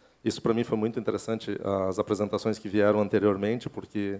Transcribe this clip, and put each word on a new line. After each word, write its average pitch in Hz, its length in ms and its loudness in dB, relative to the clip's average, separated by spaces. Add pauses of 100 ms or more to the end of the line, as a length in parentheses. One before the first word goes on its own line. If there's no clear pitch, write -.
(240)
isso - 180 -2
pra 117 100 4
mim 117 120 2
foi 117 120 -2
muito 113 220 0
interessante, 107 580 -4 (320)
as 92 100 -4
apresentações 104 600 -2
que 104 100 -10
vieram 104 320 4
anteriormente, 104 680 2
porque 101 520 -6